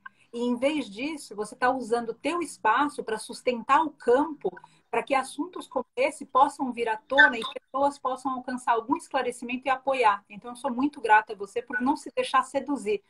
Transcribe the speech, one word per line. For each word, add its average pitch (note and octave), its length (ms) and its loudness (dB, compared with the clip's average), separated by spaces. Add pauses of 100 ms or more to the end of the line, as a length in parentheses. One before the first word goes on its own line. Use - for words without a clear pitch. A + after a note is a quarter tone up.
(320)
E, A#3+ 80 -10
em A#3+ 160 0
vez C4 340 -2
disso, C4 460 -10
você G#3 200 -8
tá B3+ 140 2
usando A#3 400 -2
o A3+ 40 -8
teu E4+ 280 -4
espaço B3+ 600 0
pra A3 140 -4
sustentar B3 640 0
o D#4+ 80 -2
campo, C#4+ 680 0 (340)
pra A3+ 120 0
que C4+ 120 0
assuntos C#4 520 -4
como - 180 -4 (100)
esse C#4+ 300 -2
possam C4+ 460 4
vir A#3 160 -4
à A3 100 -2
tona C4+ 400 4
e A3+ 40 -4 (180)
pessoas C#4 380 0
possam B3+ 340 -4
alcançar B3+ 420 -2
algum A3+ 220 2
esclarecimento B3+ 720 -4
e - 20 2
apoiar. C4 600 2
Então, G#3 220 -16
eu B3 40 -14
sou C4+ 160 -6
muito C4+ 300 -2
grata A3 320 4
a - 20 -10
você G3 260 -6
por A#3+ 200 -6
não C#4 160 2
se - 180 -14
deixar C4 280 2
seduzir C4 680 -4